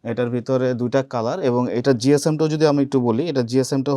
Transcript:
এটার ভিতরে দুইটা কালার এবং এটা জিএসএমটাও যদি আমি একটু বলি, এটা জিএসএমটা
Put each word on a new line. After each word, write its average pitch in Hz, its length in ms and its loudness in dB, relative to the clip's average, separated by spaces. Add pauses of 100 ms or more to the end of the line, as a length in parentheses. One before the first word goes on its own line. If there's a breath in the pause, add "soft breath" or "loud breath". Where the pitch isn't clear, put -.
(120)
এটার 120 240 -2
ভিতরে 127 320 0 (140)
দুইটা 123 200 0 (120)
কালার 123 240 -2 (120)
এবং 120 120 2 (180)
এটা 135 120 2 (100)
জিএসএমটাও 147 520 2
যদি 156 180 2
আমি 143 140 2
একটু 139 120 -2 (100)
বলি, 117 240 0
এটা 127 200 0
জিএসএমটা 135 460 0